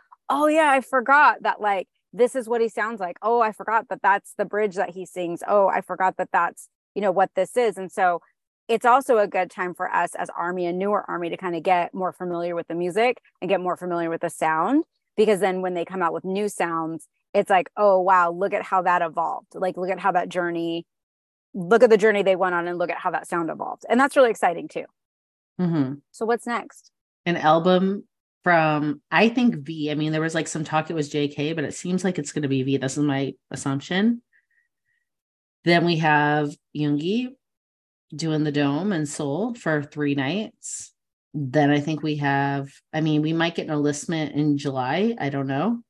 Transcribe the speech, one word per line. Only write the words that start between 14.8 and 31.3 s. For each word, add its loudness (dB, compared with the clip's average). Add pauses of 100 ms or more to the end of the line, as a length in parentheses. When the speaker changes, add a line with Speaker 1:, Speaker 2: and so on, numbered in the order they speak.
Speaker 1:
because 2
then 0
when -4
they -4
come -8
out 0
with -6
new -2
sounds, -6 (260)
it's 0
like, 2
"Oh, 4
wow, 4
look -2
at -2
how 0
that 2
evolved. -6
Like, -4
look -4
at -4
how 0
that -2
journey, -4 (680)
look 2
at 8
the 8
journey 4
they 4
went 0
on -2
and -4
look -2
at -6
how -4
that -4
sound -4
evolved." -10
And 2
that's 2
really 6
exciting -2
too. -10 (720)
Speaker 2:
Mm-hmm. 0 (180)
Speaker 1:
So -8
what's 0
next? -8 (340)
Speaker 2:
An 0
album 4 (380)
from, 2
I 4
think, 2
V. -6
I -2
mean, 0
there 0
was, -2
like, -2
some -6
talk -2
it -6
was -2
J 0
K, -4